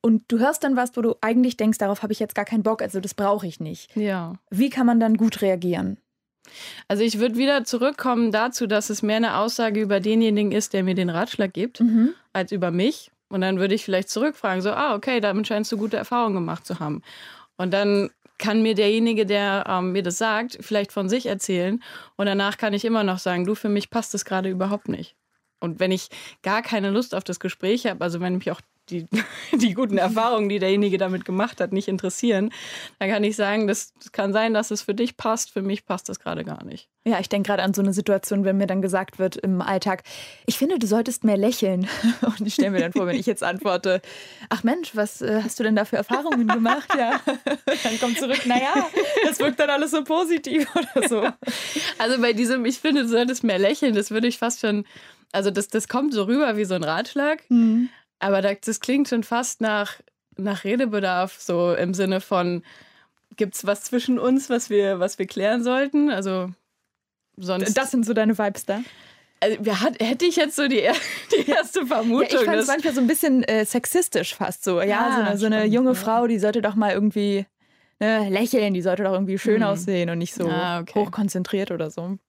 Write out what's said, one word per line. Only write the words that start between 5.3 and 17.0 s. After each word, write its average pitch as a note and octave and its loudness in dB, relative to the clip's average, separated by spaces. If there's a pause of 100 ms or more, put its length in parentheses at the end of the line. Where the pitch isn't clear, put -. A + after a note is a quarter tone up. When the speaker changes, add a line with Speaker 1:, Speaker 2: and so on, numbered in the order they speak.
Speaker 1:
reagieren? F3+ 0 (880)
Speaker 2:
Also G3+ 0
ich A3 0
würd A#3 0
wieder C4+ 2
zurückkommen A#3+ 0
dazu, A#3 0
dass G#3 0
es G#3 -4
mehr G#3+ 2
eine A3+ 0
Aussage A3 0
über G3+ 2
denjenigen G#3+ 2
ist, G#3 -2
der F#3+ 0
mir F#3 0
den F3+ 0
Ratschlag F#3+ -2
gibt, A#3 -4
Speaker 1:
Mhm. A#3 4 (180)
Speaker 2:
als F#3+ -4
über F3+ 0
mich. F#3+ 0 (180)
Und G3 -2
dann F#3+ 0
würde F#3+ 2
ich G#3+ -2
vielleicht F#3+ -2
zurückfragen, A3 -2
so, G3+ 0
„Ah, C#4 0
okay, A#3 -2
damit G3+ 0
scheinst G#3+ -2
du A3+ -4
gute G#3+ -2
Erfahrungen A3+ 0
gemacht E3+ -4
zu F3 -8
haben.“ D3+ -6 (540)